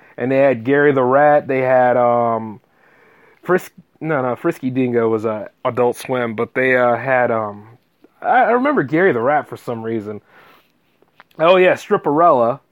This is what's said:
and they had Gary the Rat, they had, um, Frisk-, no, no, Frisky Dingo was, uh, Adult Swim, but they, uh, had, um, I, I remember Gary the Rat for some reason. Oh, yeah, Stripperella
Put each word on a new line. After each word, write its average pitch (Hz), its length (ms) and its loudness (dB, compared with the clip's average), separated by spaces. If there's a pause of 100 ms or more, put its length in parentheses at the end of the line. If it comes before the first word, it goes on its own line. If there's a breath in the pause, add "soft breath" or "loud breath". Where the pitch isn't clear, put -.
(180 soft breath)
and 123 120 -4
they 135 100 0
had 127 260 2
Gary 143 260 4
the 135 120 2
Rat, 143 440 2
they 131 120 -2
had, 127 360 2
um, 117 640 -2 (840 soft breath)
Frisk-, - 280 -2 (300)
no, 151 200 -4
no, 123 140 -2
Frisky 160 340 -4
Dingo 123 380 0
was, 110 180 -2
uh, 107 220 -6 (160)
Adult 123 320 0
Swim, 120 400 -6
but 113 180 -6
they, 131 220 0
uh, 123 220 2
had, 123 340 0
um, 107 460 -8 (440)
I, 233 220 2
I 214 80 0
remember 247 320 0
Gary 156 300 0
the 117 80 -2
Rat 147 260 -2
for 120 80 -16
some 113 280 -12
reason. 107 380 -8 (1200 soft breath)
Oh, 170 160 4
yeah, 180 180 4
Stripperella 143 840 0 (120)